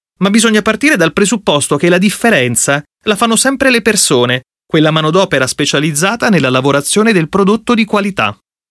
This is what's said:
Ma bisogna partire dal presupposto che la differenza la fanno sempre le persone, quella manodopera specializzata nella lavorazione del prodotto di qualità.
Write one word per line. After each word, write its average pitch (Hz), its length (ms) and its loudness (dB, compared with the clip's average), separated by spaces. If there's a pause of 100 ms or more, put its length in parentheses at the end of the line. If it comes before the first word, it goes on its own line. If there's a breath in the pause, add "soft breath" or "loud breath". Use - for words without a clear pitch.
(180)
Ma 190 120 0
bisogna 220 320 2
partire 233 340 0
dal 165 160 0
presupposto 190 640 0
che 170 140 0
la 180 80 2
differenza 147 840 0 (220)
la 208 120 -2
fanno 226 200 0
sempre 262 340 0
le 233 120 0
persone, 123 600 0 (220)
quella 156 240 2
manodopera 156 560 0
specializzata 160 840 -2
nella 143 180 2
lavorazione 143 640 0
del 165 160 0
prodotto 208 460 0
di 220 100 0
qualità. 196 520 -2 (340)